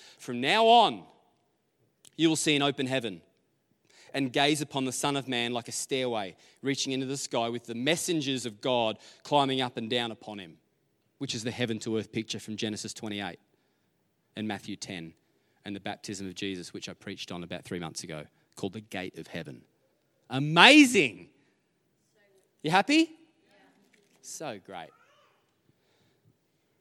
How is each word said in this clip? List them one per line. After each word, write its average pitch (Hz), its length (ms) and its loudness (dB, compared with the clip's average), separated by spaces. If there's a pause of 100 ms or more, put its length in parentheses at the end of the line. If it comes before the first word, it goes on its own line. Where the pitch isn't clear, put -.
(200)
From 120 220 -6
now 202 260 4
on, 190 380 6 (1120)
you 160 120 6
will 160 60 4
see 151 200 2
an 139 60 2
open 143 260 0
heaven 113 340 -4 (920)
and 135 180 -2
gaze 143 300 2
upon 139 240 -4
the 127 80 -4
Son 143 240 0
of 127 100 -6
Man 120 240 -2
like 120 160 -6
a 135 60 -12
stairway 117 640 -4 (240)
reaching 135 320 -4
into 131 120 -4
the 135 120 -6
sky 120 320 -2
with 120 160 -6
the 120 100 -8
messengers 135 680 -2
of 107 160 -10
God 117 360 2 (260)
climbing 139 360 2
up 127 160 -4
and 113 140 -6
down 120 220 -2
upon 104 280 -12
him," 82 180 -16 (600)
which 135 180 -8
is 110 80 -8
the 120 80 -4
heaven 110 280 -4
to 110 180 -4
earth 101 160 -6
picture 110 260 -6
from 107 160 -10
Genesis 107 380 -6
twenty-eight 101 460 -8 (960)
and 107 100 -6
Matthew 101 300 -8
ten 82 380 -12 (500)
and 104 100 -10
the 95 60 -10
baptism 98 460 -10
of 90 80 -10
Jesus, 92 380 -8
which 92 140 -12
I 98 60 -14
preached - 380 -14
on 87 120 -8
about 87 220 -12
three 92 140 -6
months 85 240 -10
ago, 78 220 -10 (300)
called 95 180 -8
the 107 80 -12
gate 92 360 -10
of 82 100 -14
heaven. 76 360 -12 (640)
Amazing! 160 1000 8 (1300)
You 151 100 -2
happy? 294 380 4 (1120)
So 123 420 -10
great. 85 260 -14 (1900)